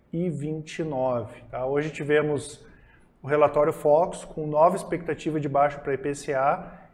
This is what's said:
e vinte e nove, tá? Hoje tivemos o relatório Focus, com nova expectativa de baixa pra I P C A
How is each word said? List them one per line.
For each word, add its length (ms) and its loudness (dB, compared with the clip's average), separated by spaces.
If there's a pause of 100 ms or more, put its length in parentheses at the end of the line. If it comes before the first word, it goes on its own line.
(140)
e 160 -2
vinte 500 -6
e 40 -2
nove, 680 -4
tá? 160 -6
Hoje 240 0
tivemos 760 0 (600)
o 40 -12
relatório 460 4
Focus, 500 2
com 220 -8
nova 300 4
expectativa 640 -4
de 100 -4
baixa 300 2
pra 140 -4
I 40 -2
P 160 -4
C 200 -6
A 460 0 (140)